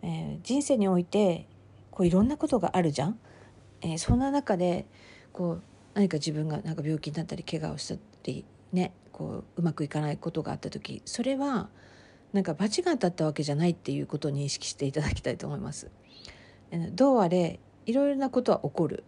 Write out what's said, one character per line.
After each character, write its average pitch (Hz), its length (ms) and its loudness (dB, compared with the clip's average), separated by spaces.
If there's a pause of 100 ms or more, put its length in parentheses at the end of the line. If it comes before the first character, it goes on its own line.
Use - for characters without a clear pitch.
え 160 360 -6
ー、 - 40 -12
人 277 200 0
生 285 140 4
に 202 120 4
お 180 100 6
い 180 60 2
て 196 420 2 (440)
こ - 140 0
う - 20 8
い 170 40 6
ろ 185 120 6
ん 233 60 6
な 294 100 0
こ 311 100 0
と 254 100 4
が 180 200 2
あ 180 40 4
る 160 100 4
じ - 100 -2
ゃ 151 60 2
ん。 226 100 -4 (640)
え 160 120 -2
ー、 165 40 -6
そ - 160 4
ん 240 40 4
な 269 120 2
中 277 260 2
で、 175 300 0 (480)
こ 175 180 -2
う、 175 100 -8 (300)
何 202 160 4
か 160 80 0
自 151 160 -2
分 156 160 -2
が 151 140 -4
な 165 100 -6
ん - 40 -2
か 156 60 -6
病 156 160 0
気 151 120 -6
に 147 60 -6
な 165 80 -4
っ - 20 -10
た 151 100 -8
り、 165 80 -10
怪 160 160 -6
我 156 120 -4
を 151 60 -8
し - 100 -10
た - 120 -8 (240)
り、 - 220 -8 (260)
ね、 180 220 0 (180)
こ - 320 -8 (120)
う、 - 40 -4
う - 20 2
ま 165 120 2
く 156 100 -2
い 143 40 -6
か 151 120 -2
な 151 100 0
い 151 60 -4
こ - 140 -6
と 165 120 -4
が - 100 -6
あ - 20 -4
っ 151 40 -10
た - 120 -8
時、 - 340 -12
そ - 180 -6
れ 262 140 0
は、 269 320 -2 (640)
な 196 80 2
ん 185 40 2
か 165 100 -2
罰 208 260 0
が 349 120 2
当 277 60 2
た 185 100 2
っ - 20 4
た 165 160 -2
わ 151 80 0
け 160 80 -2
じ 147 80 -2
ゃ 147 40 0
な 156 120 2
い 175 40 6
っ 165 40 2
て - 180 -8
い 143 80 -2
う 143 60 -6
こ 151 120 -8
と 151 100 -4
を - 20 0
認 143 180 -4
識 - 180 -6
し - 60 -8
て - 140 -4
い 135 60 -2
た 147 100 -2
だ 139 80 0
き - 100 -4
た 131 100 -4
い 120 60 -4
と - 100 -10
思 147 100 -6
い - 40 -8
ま - 120 -8
す。 - 180 -14 (800)
え 170 80 -6
ー、 165 160 -6
ど 262 220 6
う - 20 6
あ 185 100 6
れ、 180 320 2 (260)
い 226 60 -2
ろ 277 140 4
い 285 40 4
ろ 277 60 0
な 269 140 0
こ 254 100 2
と 240 120 2
は - 80 2
起 147 100 -4
こ 160 180 0
る。 - 200 -6